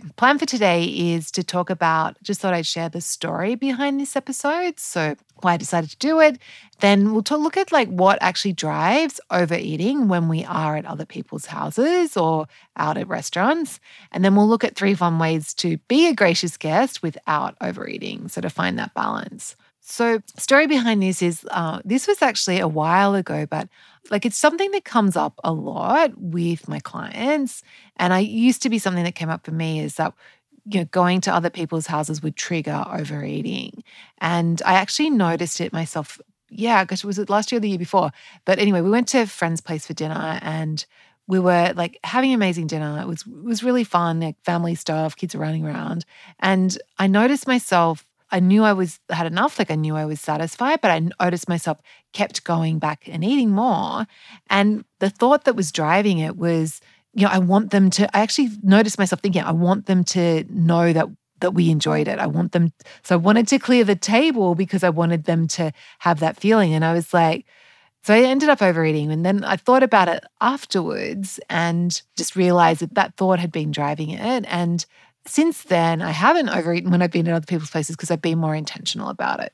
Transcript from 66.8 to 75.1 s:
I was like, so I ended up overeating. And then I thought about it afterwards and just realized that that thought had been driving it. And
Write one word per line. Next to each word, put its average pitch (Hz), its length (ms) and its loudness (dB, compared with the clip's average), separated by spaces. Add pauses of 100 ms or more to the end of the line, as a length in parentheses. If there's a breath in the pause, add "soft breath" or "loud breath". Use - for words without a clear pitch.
I 165 80 2
was 170 220 -2
like, 165 320 2 (580 soft breath)
so 208 100 4
I 233 100 8
ended 269 260 2
up 285 120 4
overeating. 160 480 2
And 156 160 0
then 196 200 2
I 190 100 -2
thought 254 280 4
about 202 260 4
it - 160 -4 (160)
afterwards 185 1000 -4 (100)
and 170 520 -2 (160)
just - 180 -6
realized 175 460 4
that - 140 -6
that 190 200 -2
thought 185 240 2
had 170 140 -4
been 151 180 -4
driving 151 380 -4
it. 226 400 -4
And 175 360 -2 (400 soft breath)